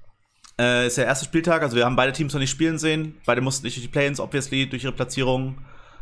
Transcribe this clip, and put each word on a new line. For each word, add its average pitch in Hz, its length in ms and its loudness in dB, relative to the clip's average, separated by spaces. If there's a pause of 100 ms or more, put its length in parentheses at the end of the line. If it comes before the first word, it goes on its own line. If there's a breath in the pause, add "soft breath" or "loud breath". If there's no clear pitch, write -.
(600)
Äh, 123 260 4
ist 120 140 0
der 120 80 2
erste 131 180 0
Spieltag, 165 380 2
also 123 120 0
wir 120 100 4
haben 123 100 2
beide 127 180 4
Teams 147 180 -2
noch 147 80 -2
nicht 131 120 0
spielen 160 260 0
sehen. 156 480 -2
Beide 123 160 2
mussten 131 240 -2
nicht 131 120 -6
durch 123 100 -8
die - 40 -10
Play-ins, 143 280 0
obviously, 135 500 -2
durch 127 140 -6
ihre 131 100 -4
Platzierung. 131 640 0 (440 loud breath)